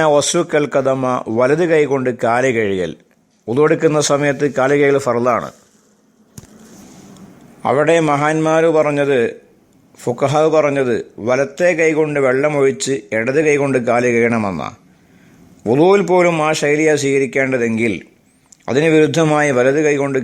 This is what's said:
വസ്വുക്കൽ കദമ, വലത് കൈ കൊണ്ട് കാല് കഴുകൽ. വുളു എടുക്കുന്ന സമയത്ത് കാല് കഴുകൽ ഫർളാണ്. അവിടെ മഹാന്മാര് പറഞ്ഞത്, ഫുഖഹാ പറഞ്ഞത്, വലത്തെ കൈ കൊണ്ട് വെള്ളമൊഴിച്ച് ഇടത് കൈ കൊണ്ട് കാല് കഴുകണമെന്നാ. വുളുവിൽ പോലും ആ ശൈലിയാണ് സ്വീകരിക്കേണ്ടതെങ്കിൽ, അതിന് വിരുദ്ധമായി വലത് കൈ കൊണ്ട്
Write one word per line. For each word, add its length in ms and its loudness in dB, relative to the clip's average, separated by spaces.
വസ്വുക്കൽ 600 0
കദമ, 400 -2
വലത് 360 0
കൈ 200 2
കൊണ്ട് 320 -2
കാല് 320 0
കഴുകൽ. 440 -2
വുളു 140 0
എടുക്കുന്ന 380 2
സമയത്ത് 520 0
കാല് 220 0
കഴുകൽ 240 2
ഫർളാണ്. 520 -2
അവിടെ 360 2
മഹാന്മാര് 680 0
പറഞ്ഞത്, 500 0
ഫുഖഹാ 540 -2
പറഞ്ഞത്, 480 0
വലത്തെ 540 -2
കൈ 200 0
കൊണ്ട് 280 -2
വെള്ളമൊഴിച്ച് 720 0
ഇടത് 300 -2
കൈ 140 2
കൊണ്ട് 220 0
കാല് 300 0
കഴുകണമെന്നാ. 600 -2
വുളുവിൽ 380 2
പോലും 380 2
ആ 120 0
ശൈലിയാണ് 480 0
സ്വീകരിക്കേണ്ടതെങ്കിൽ, 960 -2
അതിന് 220 0
വിരുദ്ധമായി 600 2
വലത് 320 2
കൈ 140 2
കൊണ്ട് 280 -2